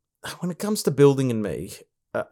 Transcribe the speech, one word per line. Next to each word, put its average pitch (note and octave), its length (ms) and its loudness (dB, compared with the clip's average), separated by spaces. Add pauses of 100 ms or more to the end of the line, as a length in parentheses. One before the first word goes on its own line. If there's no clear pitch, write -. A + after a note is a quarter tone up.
(400)
when F3 100 -6
it E3 80 -10
comes G#3 240 -4
to - 80 2
building C#3 400 4
and A2 120 -4
me, F2+ 320 -8 (400)
uh, A#2 180 -2